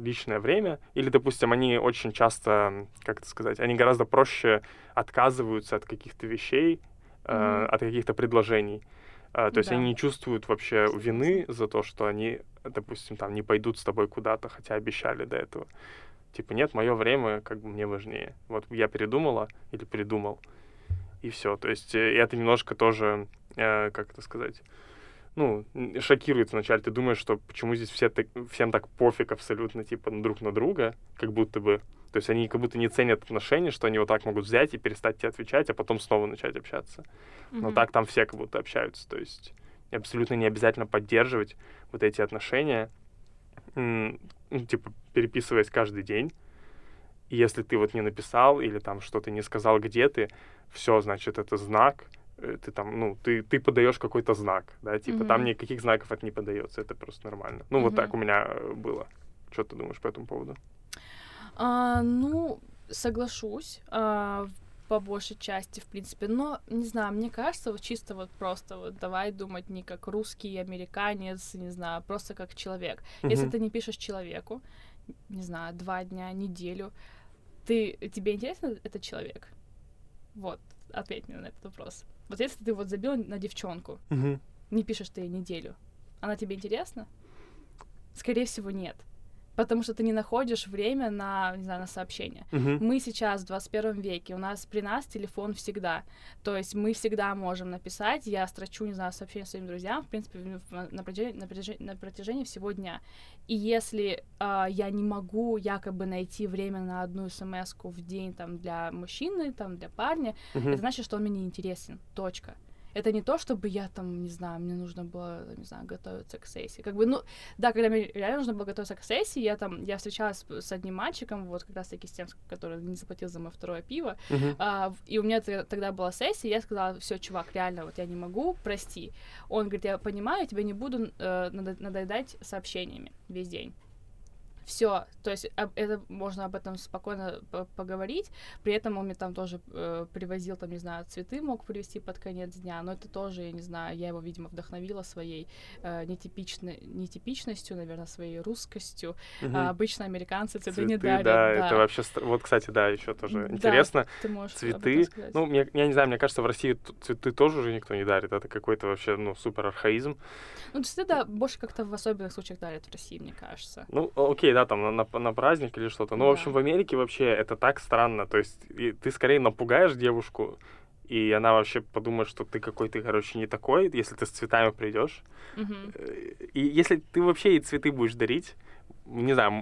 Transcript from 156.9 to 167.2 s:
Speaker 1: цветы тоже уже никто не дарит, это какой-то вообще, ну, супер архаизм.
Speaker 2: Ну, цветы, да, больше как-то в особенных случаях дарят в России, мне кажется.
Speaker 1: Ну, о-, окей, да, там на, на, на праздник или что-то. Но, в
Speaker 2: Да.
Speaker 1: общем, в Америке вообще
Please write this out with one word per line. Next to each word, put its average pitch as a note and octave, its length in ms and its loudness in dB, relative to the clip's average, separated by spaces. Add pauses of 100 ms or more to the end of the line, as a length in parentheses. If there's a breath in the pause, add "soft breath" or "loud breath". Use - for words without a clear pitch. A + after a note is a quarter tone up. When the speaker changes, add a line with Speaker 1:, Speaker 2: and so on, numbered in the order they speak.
Speaker 1:
цветы B2 320 -2
тоже D3+ 280 6
уже A#2+ 140 0
никто G#2+ 200 -6
не G2 100 0
дарит, G2 280 4
это G2+ 160 -2
какой-то G#2+ 400 0
вообще, G2 280 2
ну, G#2 180 -2
супер G#2 320 -2
архаизм. A#2 520 0 (560 loud breath)
Speaker 2:
Ну, C#4 80 -4
цветы, F#4 260 -4
да, D4+ 160 4
больше G#3+ 340 -2
как-то A3+ 260 -8
в G3+ 100 -8
особенных G3 380 -4
случаях F3+ 280 -12
дарят D#3+ 260 -10
в - 60 -18
России, - 260 -14
мне - 140 -12
кажется. - 560 -14
Speaker 1:
Ну, D3+ 280 0
о-, C#3 160 6
окей, C3+ 200 8
да, B2 140 8
там G#2 160 0
на, G#2+ 80 2
на, A2+ 280 0
на A#2+ 140 0
праздник C3 460 2
или A2+ 100 -2
что-то. A2 280 -2
Но, C3 120 8
в - 20 10
Speaker 2:
Да. - 20 10
Speaker 1:
общем, C#3 200 2
в C3+ 60 6
Америке D3+ 380 2
вообще B2+ 300 2